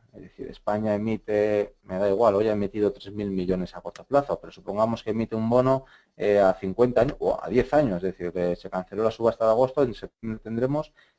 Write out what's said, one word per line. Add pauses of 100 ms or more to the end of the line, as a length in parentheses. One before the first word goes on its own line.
(140)
Es
decir,
España
emite,
me
da
igual,
hoy
ha
emitido
tres
mil
millones
a
corto
plazo,
pero
supongamos
que
emite
un
bono, (320)
eh,
a
cincuenta
años
o
a
diez
años,
es
decir,
que
se
canceló
la
subasta
de
agosto,
en
septiembre
tendremos, (280)